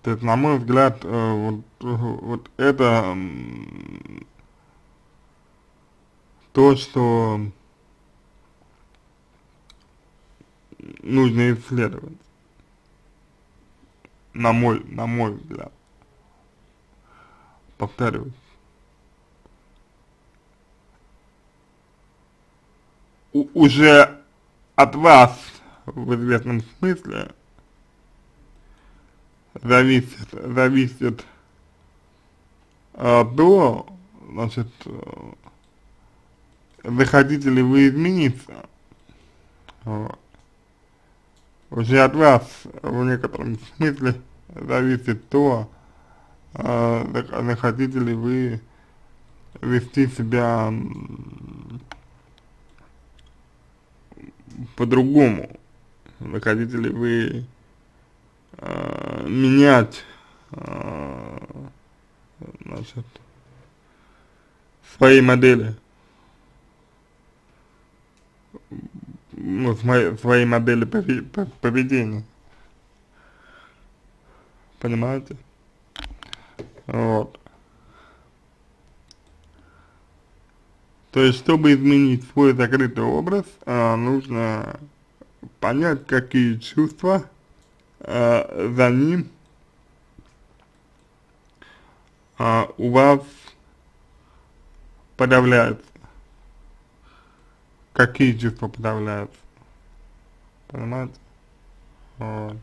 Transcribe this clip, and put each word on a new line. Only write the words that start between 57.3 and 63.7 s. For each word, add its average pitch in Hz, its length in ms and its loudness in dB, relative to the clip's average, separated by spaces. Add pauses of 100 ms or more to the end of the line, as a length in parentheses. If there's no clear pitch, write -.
а, 50 680 -10
менять, 131 760 4 (460)
а, - 1200 -14 (960)
значит, 117 420 -16 (1900)